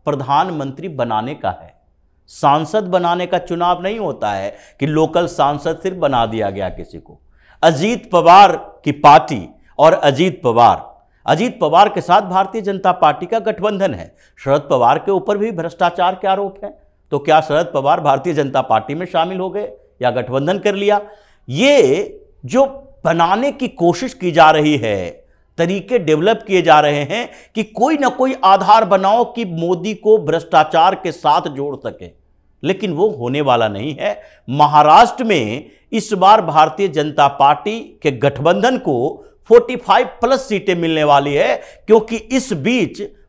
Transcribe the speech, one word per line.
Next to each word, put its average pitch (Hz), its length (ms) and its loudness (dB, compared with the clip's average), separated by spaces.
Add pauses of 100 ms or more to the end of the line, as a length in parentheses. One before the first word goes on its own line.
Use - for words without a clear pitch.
प्रधानमंत्री 143 840 -4
बनाने 120 460 -6
का 120 160 -6
है, - 300 -16 (460)
सांसद 160 580 -2
बनाने 180 420 -2
का 175 120 -4
चुनाव 175 440 -4
नहीं 208 160 -6
होता 123 340 -6
है 98 240 -8 (240)
कि 139 60 -2
लोकल 156 400 -2
सांसद 156 560 -4
सिर्फ 185 140 -8
बना 135 300 -2
दिया 107 240 -6
गया 95 180 -8
किसी 85 300 -16
को। 78 200 -20 (440)
अजीत 170 500 0
पवार 175 720 6
की 143 80 0
पार्टी 147 560 4 (300)
और 156 140 6
अजीत 160 520 0
पवार, 113 580 2 (240)
अजीत 185 340 -2
पवार 175 280 4
के 202 120 -4
साथ 196 220 2
भारतीय 190 400 -4
जनता 190 300 -2
पार्टी 156 340 0
का 226 120 -4
गठबंधन 196 560 -4
है। 87 220 -18 (280)
शरद 147 260 0
पवार 131 280 2
के - 120 -4
ऊपर 196 280 -2
भी 220 140 -4
भ्रष्टाचार 175 640 -2
के 185 140 -6
आरोप 196 360 -4
हैं, - 140 -18 (320)
तो 147 80 -4
क्या 156 220 2
शरद 156 340 -2
पवार 147 260 0
भारतीय 147 340 -2
जनता 139 280 -2
पार्टी 120 320 -2
में 175 120 -8
शामिल 180 340 -4
हो 185 100 -6
गए? 208 260 -10 (240)
या 123 120 0
गठबंधन 135 460 -4
कर 202 160 -2
लिया। 202 260 0 (480)
ये 185 720 2 (240)
जो 226 200 0 (400)
बनाने 170 480 0
की 254 180 -8
कोशिश 175 440 -2
की 180 180 -6
जा 156 180 6
रही 151 260 2
है, 101 320 -4 (500)
तरीके 185 400 -4
डेवलप 170 480 0
किए 185 160 0
जा 156 180 6
रहे 147 240 0
हैं 226 240 -6 (260)
कि 220 100 -4
कोई 294 320 -2
ना 269 140 -2
कोई 262 240 -2 (100)
आधार 196 420 4
बनाओ 196 460 2
कि 233 120 -8
मोदी 170 520 -4
को 214 240 4
भ्रष्टाचार 160 720 0
के 175 180 -8
साथ 160 380 -2
जोड़ 139 280 -8
सके, 92 320 -14 (520)
लेकिन 185 300 -4
वो 175 200 0
होने 127 300 -6
वाला 120 260 2
नहीं 107 260 -8
है। 196 260 -8 (280)
महाराष्ट्र 151 760 4
में 139 460 -4 (220)
इस 220 220 -4
बार 196 280 4
भारतीय 160 480 0
जनता 147 360 0 (100)
पार्टी 151 420 0 (240)
के 156 100 0
गठबंधन 165 640 0
को 139 460 -4 (260)
फ़ोर्टी 240 280 6
फ़ाइव 240 280 0 (140)
प्लस 262 280 -2
सीटें 196 280 -2
मिलने 160 280 -2
वाली 143 300 2
है, 190 220 0 (300)
क्योंकि 220 300 2
इस 254 380 -4
बीच 196 480 -4 (260)